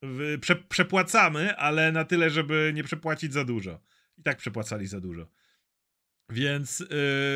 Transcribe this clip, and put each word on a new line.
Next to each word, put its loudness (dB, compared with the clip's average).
w, -6
prze-, 2
przepłacamy, 2
ale 4
na 0
tyle, 4
żeby 2
nie -4
przepłacić -4
za 0
dużo. -4
I -18
tak -2
przepłacali -6
za -8
dużo. -10
Więc, -4